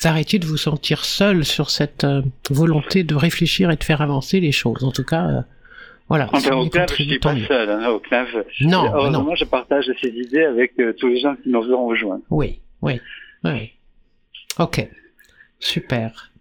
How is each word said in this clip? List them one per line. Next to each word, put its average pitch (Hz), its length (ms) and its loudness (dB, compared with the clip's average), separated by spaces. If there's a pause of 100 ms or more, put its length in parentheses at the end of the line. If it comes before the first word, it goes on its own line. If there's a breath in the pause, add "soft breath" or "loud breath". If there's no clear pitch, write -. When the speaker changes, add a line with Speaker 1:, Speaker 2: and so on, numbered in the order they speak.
Speaker 1:
arrêtiez 160 340 2
de 170 80 -2
vous 156 100 -2
sentir - 480 -2
seul 196 400 2
sur - 260 -2
cette, - 340 -2
euh, 139 180 2 (280)
volonté 160 540 2
de 156 100 -2
réfléchir 170 560 2
et 156 60 2
de - 80 -4
faire 151 180 0
avancer 143 380 0
les 151 120 2
choses. 117 320 0
En 135 80 2
tout 131 120 -2
cas, 165 240 0
euh, 131 120 0 (680 loud breath)
voilà, 143 240 2
Speaker 2:
Enfin, 143 80 4
Speaker 1:
si 135 120 2
on 131 80 2
Speaker 2:
au 127 60 2
Speaker 1:
y 160 40 -2
Speaker 2:
cnav, 175 140 2
je 175 80 -2
Speaker 1:
contribue, 147 180 -2
Speaker 2:
suis 185 100 -2
Speaker 1:
tant 151 100 2
Speaker 2:
pas 147 60 0
Speaker 1:
mieux. 107 100 -2
Speaker 2:
seul, 117 240 2
hein, 110 200 0
au 110 100 0
cnav. 123 260 0 (360)
Speaker 1:
Non, 170 240 4
Speaker 2:
Heureusement, 143 380 2
Speaker 1:
non. 160 100 0
Speaker 2:
je 160 100 -2
partage 131 460 0 (100)
ces 131 80 -2
idées 123 360 0
avec, 127 360 2
euh, 113 180 2
tous 131 100 0
les 123 120 2
gens 139 160 0
qui 135 120 -8
nous 120 240 0
ont 127 140 2
rejoints. 113 340 -2 (100)
Speaker 1:
Oui, - 300 -2 (220)
oui, 123 180 -2 (440 loud breath)
oui. 120 280 -4 (840)
Ok, 160 280 -2 (720 soft breath)
super. - 680 -4 (120)